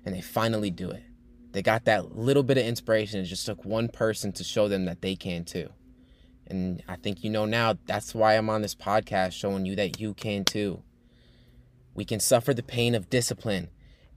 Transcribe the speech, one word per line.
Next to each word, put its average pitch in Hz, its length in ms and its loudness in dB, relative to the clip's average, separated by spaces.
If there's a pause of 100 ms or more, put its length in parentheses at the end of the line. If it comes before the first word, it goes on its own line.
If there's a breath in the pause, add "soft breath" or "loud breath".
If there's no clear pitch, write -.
and 101 80 -4
they 90 80 -8
finally 110 480 0
do 90 200 -6
it. - 140 -12 (500)
They 98 80 -2
got 113 240 2
that 104 320 2
little 135 260 4
bit 131 140 4
of 123 80 2
inspiration. 110 560 0
It 92 40 -4
just 92 200 -6
took 104 180 -8
one 110 240 0
person 110 460 -2
to - 100 -10
show 104 240 2
them 98 180 0
that 87 160 -6
they 95 140 -2
can 87 300 -6
too. 85 240 -8 (760 soft breath)
And 92 440 -4
I 92 80 -8
think 98 260 -6
you 107 60 -2
know 107 160 0
now, 110 400 2
that's - 280 -4
why 107 220 6
I'm 110 140 2
on 107 140 0
this 101 120 -6
podcast, 98 560 0
showing 98 340 -2
you 95 120 -4
that 95 220 -2
you 107 140 -4
can 101 300 -4
too. 101 380 -2 (1120 soft breath)
We 104 100 -6
can 110 160 -2
suffer 123 340 4
the 117 100 -2
pain 120 320 2
of 101 140 -2
discipline 104 600 0 (480 soft breath)